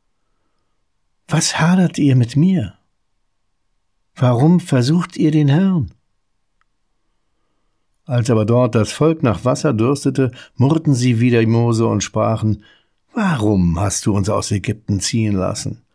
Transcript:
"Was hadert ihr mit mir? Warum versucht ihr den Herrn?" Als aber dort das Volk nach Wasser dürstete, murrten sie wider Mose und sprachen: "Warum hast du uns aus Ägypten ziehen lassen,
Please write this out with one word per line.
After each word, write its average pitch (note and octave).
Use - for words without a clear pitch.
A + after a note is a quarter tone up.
"Was -
hadert F3
ihr C#3
mit A#2+
mir? D#3
Warum C3
versucht D#3
ihr D#3
den D3+
Herrn?" D#3+
Als A#2+
aber A2
dort A#2
das G#2+
Volk D#3+
nach A2
Wasser C3+
dürstete, B2+
murrten D3+
sie A#2+
wider A#2+
Mose A2+
und G#2+
sprachen: G#2+
"Warum G#2
hast G2+
du G#2+
uns G2+
aus G#2
Ägypten G2+
ziehen A2
lassen, G2